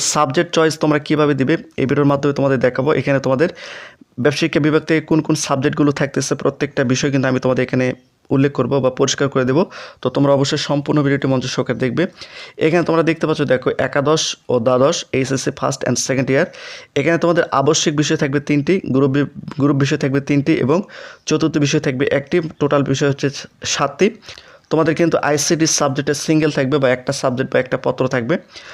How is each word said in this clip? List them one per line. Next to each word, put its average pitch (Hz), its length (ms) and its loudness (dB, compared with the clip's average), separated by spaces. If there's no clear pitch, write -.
সাবজেক্ট 151 440 0
চয়েস 160 160 2
তোমরা 151 240 2
কীভাবে 147 320 2
দিবে, 135 160 0
এই 135 80 0
ভিডিওর 143 220 2
মাধ্যমে 143 280 0
তোমাদের 135 260 2
দেখাবো। 131 260 0
এখানে 139 180 0
তোমাদের 127 120 0
ব্যবসা 143 200 2
শিক্ষা 160 240 0
বিভাগ 156 220 2
থেকে 160 200 2
কোন 160 160 4
কোন 151 100 0
সাবজেক্টগুলো 143 520 2
থাকতেছে, 139 420 -2
প্রত্যেকটা 143 400 -2
বিষয় 143 220 0
কিন্তু 135 180 0
আমি 127 140 0
তোমাদের 127 220 0
এখানে 127 180 -2
উল্লেখ 139 300 2
করব 127 120 -2
বা 127 140 0
পরিষ্কার 139 340 0
করে 131 160 2
দেব। 135 100 2
তো - 140 0
তোমরা 139 220 2
অবশ্যই 139 320 0
সম্পূর্ণ 147 360 0
ভিডিওটি 139 260 0
মনোযোগ 127 240 -2
সহকারে 123 280 -2
দেখবে। 127 200 0
এখানে 160 220 2
তোমরা 160 220 2
দেখতে 165 180 -2
পাচ্ছ, 151 140 0
দেখো, 127 160 0
একাদশ 143 340 0
ও 123 40 2
দ্বাদশ 131 300 4
এইচএসসি 135 420 -2
ফার্স্ট 135 280 -4
and 123 100 0
সেকেন্ড 131 260 -2
ইয়ার। 160 140 2
এখানে 160 240 2
তোমাদের 170 200 2
আবশ্যিক 156 420 2
বিষয় 156 200 0
থাকবে 143 180 0
তিনটি, 147 240 2
গ্রুপ 135 200 4
বি-, 143 140 0
গ্রুপ 143 220 2
বিষয় 143 200 -2
থাকবে 139 160 0
তিনটি 143 240 2
এবং 147 120 2
চতুর্থ 151 260 0
বিষয় 143 200 0
থাকবে 127 180 -2
একটি, 139 200 -2
টোটাল 147 200 2
বিষয় 143 200 0
হচ্ছে 135 160 -2
সাতটি। 156 360 0
তোমাদের 156 280 2
কিন্তু 165 180 2
আইসিটি 151 380 2
সাবজেক্টে 147 340 0
সিঙ্গেল 156 320 2
থাকবে 135 260 0
বা 131 120 6
একটা 123 160 -4
সাবজেক্ট 127 320 0
বা - 100 4
একটা 131 220 -4
পত্র 131 180 0
থাকবে। 127 220 0